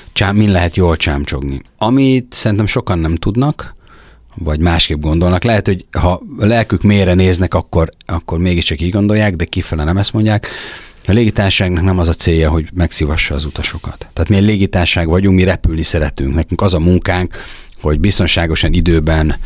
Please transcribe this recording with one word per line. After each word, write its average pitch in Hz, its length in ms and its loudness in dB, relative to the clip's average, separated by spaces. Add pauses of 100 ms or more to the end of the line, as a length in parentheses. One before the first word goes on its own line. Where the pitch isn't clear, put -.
(120)
csám-, 101 240 0
min 107 140 4
lehet 87 260 0
jól 87 200 2
csámcsogni. 69 680 -4 (160)
Amit 131 520 2
szerintem 104 360 0
sokan 95 320 -2
nem 80 160 0
tudnak, 123 600 -2 (600)
vagy 78 260 -4
másképp 82 400 0
gondolnak. 85 440 0
Lehet, 110 220 0
hogy 92 260 -2
ha 87 300 0 (160)
a 107 80 0
lelkük 110 360 0
mélyre 101 320 4
néznek, 92 400 2
akkor, 82 360 -2 (160)
akkor 82 320 -6
mégiscsak 87 420 -2
így 87 100 -2
gondolják, 104 460 2
de 82 80 -4
kifele 82 400 -4
nem 85 120 0
ezt 101 160 -2
mondják. 107 360 0 (580)
A 95 60 2
légitársaságnak 98 720 0
nem 92 140 2
az 85 100 2
a 82 40 2
célja, 80 380 0
hogy 82 240 -2
megszívassa 82 600 -2
az 73 100 -4
utasokat. - 680 -10
Tehát - 160 -2
mi 104 80 4
egy 98 80 4
légitársaság 95 640 0
vagyunk, 92 280 4
mi 92 80 4
repülni 82 380 0
szeretünk. 71 520 -2
Nekünk 82 260 -2
az 92 140 2
a 85 40 2
munkánk, 90 580 0 (440)
hogy 76 200 0
biztonságosan, 85 720 0
időben, 80 720 2